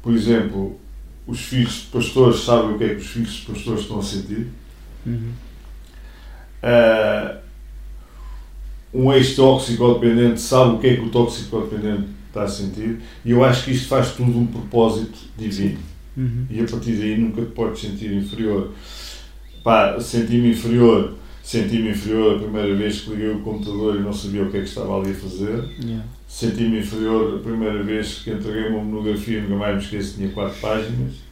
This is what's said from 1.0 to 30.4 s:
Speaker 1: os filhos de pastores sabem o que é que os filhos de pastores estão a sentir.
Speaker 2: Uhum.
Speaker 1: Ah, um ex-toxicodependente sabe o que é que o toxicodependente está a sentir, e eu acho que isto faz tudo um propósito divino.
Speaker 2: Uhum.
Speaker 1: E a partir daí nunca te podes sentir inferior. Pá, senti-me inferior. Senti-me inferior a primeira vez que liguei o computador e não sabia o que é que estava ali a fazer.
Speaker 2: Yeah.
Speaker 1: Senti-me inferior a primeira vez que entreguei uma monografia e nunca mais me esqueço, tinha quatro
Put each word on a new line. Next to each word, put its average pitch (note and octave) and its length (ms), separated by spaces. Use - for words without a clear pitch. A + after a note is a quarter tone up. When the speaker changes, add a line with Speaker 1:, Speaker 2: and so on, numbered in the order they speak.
Speaker 1:
os - 160
filhos B2+ 320
de - 140
pastores A#2+ 540
sabem A2+ 340
o - 20
que A2+ 60
é G2+ 60
que - 120
os - 60
filhos A#2 260
de - 140
pastores G#2+ 340
estão G#2 180
a G2 40
sentir. G#2 440
Speaker 2:
Uhum. A#2 260
Speaker 1:
Ah, A2 760
um C3 180
ex-toxicodependente A#2+ 1300
sabe B2+ 360
o - 40
que C3 80
é A#2+ 80
que A2+ 60
o A2+ 80
toxicodependente G#2+ 1000
está G#2 160
a G2 40
sentir, G#2 520
e A#2 60
eu A#2+ 120
acho B2+ 220
que C3+ 60
isto - 160
faz C3 240
tudo A#2+ 260
um A#2+ 80
propósito A2 720
divino. G2 440
Speaker 2:
Uhum. B2+ 340
Speaker 1:
E G#2+ 120
a A2+ 40
partir A2 280
daí G#2 220
nunca A2+ 280
te A#2 80
podes A2 280
sentir G2+ 320
inferior. G2+ 640
Pá, A2 360
senti-me A#2 500
inferior. A2+ 640
Senti-me A2 480
inferior G#2 440
a G2+ 40
primeira G#2 360
vez G#2 260
que A2 100
liguei G#2+ 180
o G2+ 120
computador G#2 560
e - 20
não G2+ 120
sabia G2+ 320
o F#2+ 60
que G2+ 80
é G2 40
que F#2+ 60
estava G2 320
ali F#2+ 120
a - 20
fazer. G2 500
Speaker 2:
Yeah. A2+ 240
Speaker 1:
Senti-me A2+ 520
inferior G#2+ 560
a - 80
primeira G#2+ 400
vez G#2+ 400
que A2+ 80
entreguei G#2+ 380
uma G#2+ 140
monografia G#2+ 540
e G#2 60
nunca G2+ 140
mais G2+ 200
me G2 60
esqueço, G2 320
tinha G2 140
quatro G2 300